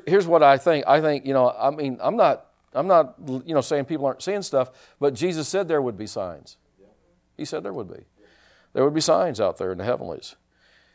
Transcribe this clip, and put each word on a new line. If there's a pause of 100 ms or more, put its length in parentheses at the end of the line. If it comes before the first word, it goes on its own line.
here's
what
I
think.
I
think,
you
know,
I
mean,
I'm
not, (280)
I'm
not, (120)
you
know,
saying
people
aren't
seeing
stuff, (280)
but
Jesus
said
there
would
be
signs. (800)
He
said
there
would
be. (680)
There
would
be
signs
out
there
in
the
heavenlies. (600)